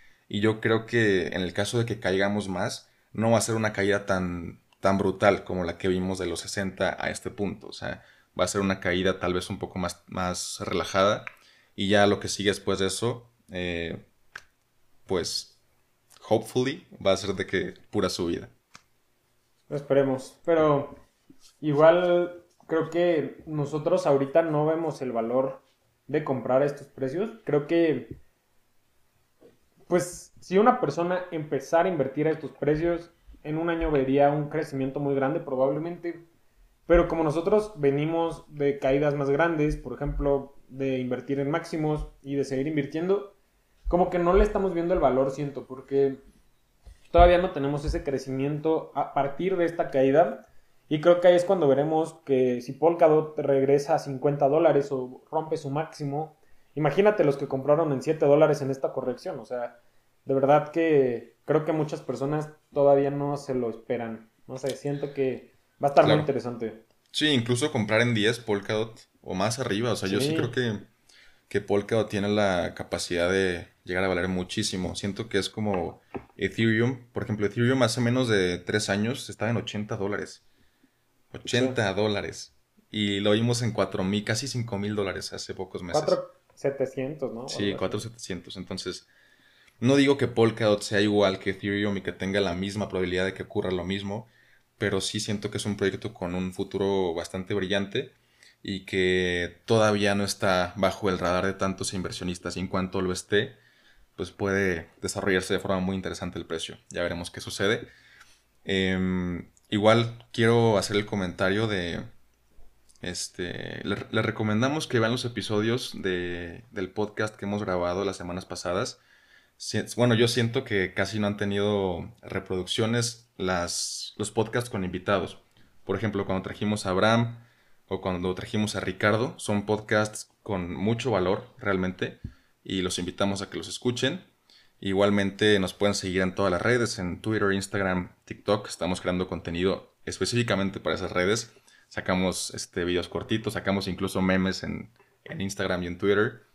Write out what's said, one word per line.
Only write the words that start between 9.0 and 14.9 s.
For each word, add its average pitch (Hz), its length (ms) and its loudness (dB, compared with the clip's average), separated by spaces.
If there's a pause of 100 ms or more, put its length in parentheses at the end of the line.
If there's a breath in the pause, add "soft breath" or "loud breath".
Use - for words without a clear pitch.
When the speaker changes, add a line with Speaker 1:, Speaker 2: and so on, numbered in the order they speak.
Speaker 1:
tal 90 140 -2
vez 90 160 -4
un 92 100 -8
poco 92 200 -8
más, 87 280 -6
más 90 540 -6
relajada 98 640 2 (540 soft breath)
y 98 100 0
ya 101 180 8
lo 101 120 4
que - 80 -8
sigue 101 220 0
después 95 300 -2
de 98 80 2
eso, 117 420 -4 (220)
eh, 85 520 -6 (1000)